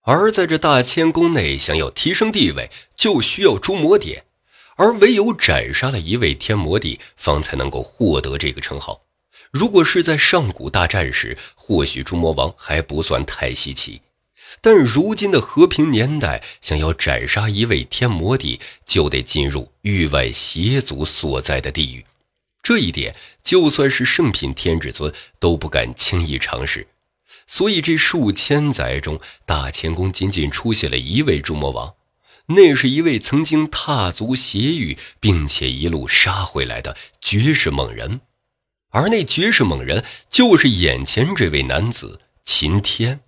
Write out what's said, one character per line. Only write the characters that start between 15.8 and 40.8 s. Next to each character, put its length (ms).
年 280
代， 240
想 180
要 140
斩 340
杀 220
一 160
位 200
天 260
魔 260
帝， 240
就 240
得 140
进 260
入 240
域 260
外 220
邪 500
族 240
所 360
在 200
的 100
地 240
域。 100
这 160
一 140
点， 240
就 280
算 200
是 140
圣 260
品 240
天 240
至 140
尊 200
都 180
不 120
敢 260
轻 300
易 140
尝 280
试。 200
所 220
以 140
这 140
数 340
千 420
载 280
中， 200
大 260
千 240
宫 180
仅 180
仅 200
出 220
现 180
了 60
一 260
位 180
诸 140
魔 160
王， 240
那 280
是 140
一 140
位 160
曾 260
经 240
踏 420
足 240
邪 260
域， 360
并 300
且 220
一 180
路 180
杀 380
回 200
来 160
的 160
绝 320
世 180
猛 220
人。 280
而 180
那 160
绝 260
世 140
猛 180
人， 220
就 260
是 120
眼 360